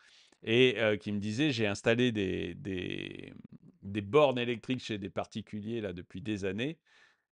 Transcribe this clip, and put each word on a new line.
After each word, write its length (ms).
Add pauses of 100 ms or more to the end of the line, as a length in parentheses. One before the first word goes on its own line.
(440)
et, 360
euh, 180
qui 160
me 60
disait, « 320
J'ai 160
installé 440
des, 440
des, 800 (500)
des 180
bornes 360
électriques 460
chez 140
des 120
particuliers 680
là, 140
depuis 260
des 240
années. » 340 (580)